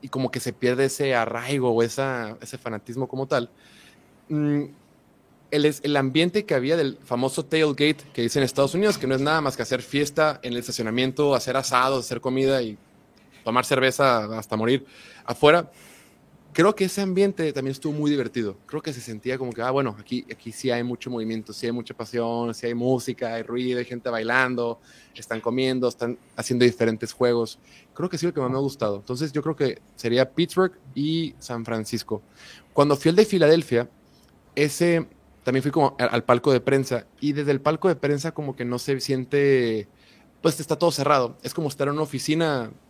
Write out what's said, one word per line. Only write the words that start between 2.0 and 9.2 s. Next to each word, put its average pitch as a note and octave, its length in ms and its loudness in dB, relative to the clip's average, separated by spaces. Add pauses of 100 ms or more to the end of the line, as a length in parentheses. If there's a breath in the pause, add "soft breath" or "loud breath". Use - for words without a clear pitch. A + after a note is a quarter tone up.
ese A#2+ 160 -14
fanatismo A#2+ 500 -8
como C3+ 200 -6
tal, B2 240 0 (800 loud breath)
mm, D3 340 0 (880)
el D3 140 2
es-, D3+ 180 2
el D3 120 0
ambiente D#3 480 2
que F3 120 -2
había C3+ 200 0
del C#3 280 -2
famoso C3 420 -2
tailgate D3+ 520 2 (140)
que A#2+ 120 -2
dicen B2+ 180 0
en C3+ 40 4
Estados C#3 280 0
Unidos, G3+ 240 2
que - 80 -6
no C3 80 0
es C3 80 0